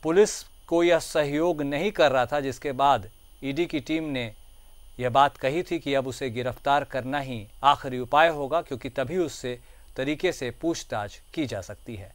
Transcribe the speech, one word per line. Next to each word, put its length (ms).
पुलिस 380
को 160
यह 160
सहयोग 640
नहीं 280
कर 200
रहा 140
था, 140
जिसके 340
बाद 360
ईडी 220
की 140
टीम 260
ने 260
यह 100
बात 280
कही 260
थी 160
कि 140
अब 140
उसे 220
गिरफ्तार 540
करना 360
ही 260
आखिरी 360
उपाय 300
होगा, 320
क्योंकि 280
तभी 280
उससे 420
तरीके 340
से 200
पूछताछ 680
की 120
जा 160
सकती 340
है। 200